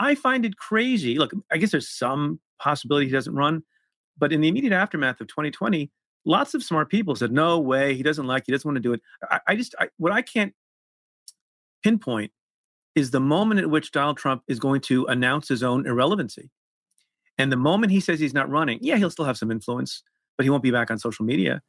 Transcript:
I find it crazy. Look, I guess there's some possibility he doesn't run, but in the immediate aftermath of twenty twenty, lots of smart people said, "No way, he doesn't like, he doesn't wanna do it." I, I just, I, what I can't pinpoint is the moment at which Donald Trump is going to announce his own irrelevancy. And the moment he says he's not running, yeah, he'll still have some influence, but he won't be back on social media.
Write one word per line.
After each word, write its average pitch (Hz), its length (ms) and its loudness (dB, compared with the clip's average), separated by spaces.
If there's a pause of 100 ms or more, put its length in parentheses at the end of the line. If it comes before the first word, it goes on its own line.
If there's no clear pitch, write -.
I 277 160 2
find 254 280 0
it 208 120 -4
crazy. 214 600 0
Look, 156 120 0 (220)
I 160 60 2
guess 208 120 2
there's 196 180 0
some 147 520 -2 (200)
possibility 143 460 0
he 131 60 -4
doesn't 135 220 -2
run, 156 280 0 (560)
but 147 140 2
in 151 80 4
the 156 80 4
immediate 233 240 2
aftermath 160 480 0
of 110 80 -12
twenty 151 240 -6
twenty, 175 400 -2 (340)
lots 196 280 2
of 262 100 -4
smart 156 260 0
people 196 240 0
said, 117 160 -2
"No 165 300 2
way, 135 340 2
he 131 80 -4
doesn't 147 240 -2
like, 127 200 -2
he - 60 -2
doesn't 139 160 -2
wanna 139 120 -2
do 120 120 0
it." 117 80 -4 (300)
I, - 160 2
I 185 80 2
just, 240 240 -6
I, - 100 -2 (100)
what 170 140 0
I 220 100 0
can't 208 300 -2 (1300)
pinpoint 127 500 0 (600)
is 135 180 2
the 135 80 2
moment 190 400 2
at 160 100 0
which 151 220 0
Donald 147 240 0
Trump 131 320 -2
is 127 100 -2
going 135 240 2
to 127 240 0
announce 127 420 0
his 120 140 -2
own 127 240 0
irrelevancy. 131 640 -2 (880)
And 135 140 2
the 131 40 2
moment 185 360 4
he 196 80 4
says 170 180 0
he's 143 160 -2
not 135 160 0
running, 139 320 0
yeah, - 140 0
he'll 196 140 4
still - 160 -4
have 127 120 -2
some 110 140 -2
influence, 123 500 -6 (340)
but 139 80 2
he 135 60 4
won't 139 140 2
be 127 80 2
back 117 180 0
on 110 80 -4
social 110 260 -6
media. 127 440 0